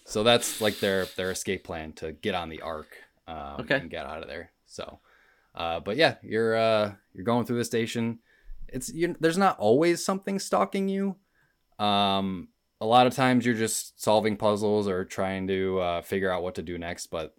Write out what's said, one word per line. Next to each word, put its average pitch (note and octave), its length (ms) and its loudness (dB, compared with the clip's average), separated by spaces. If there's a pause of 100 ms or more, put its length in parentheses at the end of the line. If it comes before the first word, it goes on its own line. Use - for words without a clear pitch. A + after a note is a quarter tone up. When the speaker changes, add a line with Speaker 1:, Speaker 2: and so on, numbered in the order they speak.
Speaker 1:
so A2 180 -2
that's, A#2+ 380 4
like, G#2+ 180 2
their, F#2+ 280 2 (100)
their F#2 160 -2
escape F#2 320 -4
plan D#2+ 300 -10
to D#2+ 180 -10
get F#2 240 -4
on E2+ 140 -4
the D2+ 120 -14
ark, D#2 340 -10 (300)
um, D2 360 -10
Speaker 2:
Okay. C#3+ 140 -2
Speaker 1:
and E2 140 -6
get D#2 160 -8
out D2+ 160 -10
of - 60 -14
there. D#2 240 -14 (140)
So, - 340 -14 (560)
uh, E2+ 240 -4
but G2 160 -4
yeah, D3 260 4
you're, A2 340 0
uh, G#2+ 380 2 (180)
you're - 120 -10
going A#2 220 2
through A#2+ 120 -2
the A#2 60 0
station. A2+ 560 -2 (480)
It's, C3 240 -10
you, E3 260 -2
there's E3 200 2
not F#3+ 200 4
always D#3+ 460 4
something G3 340 -2
stalking G3 520 0
you. G3 260 -2 (600)
Um, G2 720 0 (320)
a A2 60 -4
lot B2 200 8
of B2 80 2
times B2+ 300 4
you're A#2+ 100 2
just - 460 -4
solving G#2+ 360 4
puzzles G#2 520 2
or F#2 160 -2
trying F#2+ 440 -4
to, F#2+ 320 0
uh, F2 220 -2
figure F#2+ 280 -2
out F2+ 120 -2
what F2+ 140 -4
to F#2 60 -6
do E2+ 160 -8
next. E2+ 300 -8
But D#2+ 300 -8